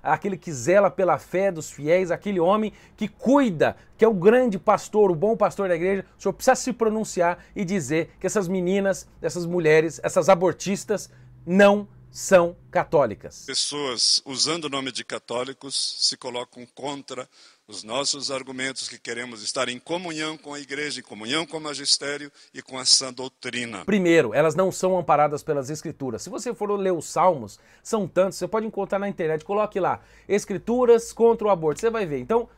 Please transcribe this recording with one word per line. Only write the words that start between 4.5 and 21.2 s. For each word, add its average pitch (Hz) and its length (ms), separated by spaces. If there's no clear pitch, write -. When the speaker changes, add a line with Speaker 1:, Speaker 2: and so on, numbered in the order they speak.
Speaker 1:
pastor, 208 520
o 175 40
bom 202 220
pastor 196 320
da 175 80
igreja. 185 280
O - 40
senhor 196 100
precisa - 240
se - 160
pronunciar 208 640
e 202 100
dizer 160 540
que - 80
essas 180 220
meninas, 190 600
essas 170 240
mulheres, 160 560
essas 170 260
abortistas 185 840
não 202 400
são 175 460
católicas. 139 760
Speaker 2:
Pessoas 135 800
usando 143 400
o 143 60
nome 135 200
de 113 140
católicos 127 960
se - 160
colocam 123 580
contra 135 540
os 107 160
nossos 131 460
argumentos 131 580
que 117 100
queremos 117 440
estar 123 260
em 123 100
comunhão 160 600
com 143 160
a 143 40
igreja, 139 420
em - 20
comunhão 120 420